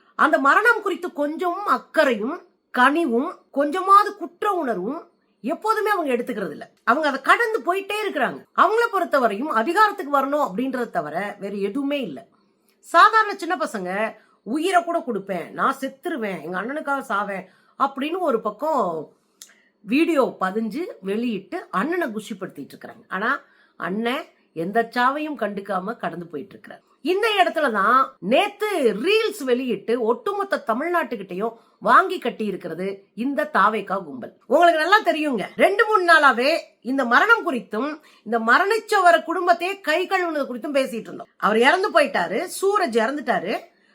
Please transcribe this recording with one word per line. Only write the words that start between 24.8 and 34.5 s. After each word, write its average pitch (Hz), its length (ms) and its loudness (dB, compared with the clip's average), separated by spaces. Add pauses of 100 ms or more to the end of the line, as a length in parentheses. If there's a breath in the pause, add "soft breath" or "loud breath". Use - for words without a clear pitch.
சாவையும் 277 440 -2
கண்டுக்காம 202 580 -6
கடந்து 170 300 -8
போயிட்டு 139 260 -12
இருக்கிறார். - 340 -20 (160)
இந்த 392 360 0
இடத்துலதான் 262 680 2 (100)
நேத்து 392 480 0 (160)
ரீல்ஸ் 330 600 0
வெளியிட்டு 247 580 -2
ஒட்டுமொத்த 302 680 -2
தமிழ்நாட்டுக்கிட்டையும் 226 840 -4 (280 soft breath)
வாங்கி 320 380 2
கட்டி 220 260 -6
இருக்கிறது 180 600 -6 (100)
இந்த 277 380 -4
தாவேகா 202 520 2
கும்பல். 135 320 -14 (100)
உங்களுக்கு 320 340 6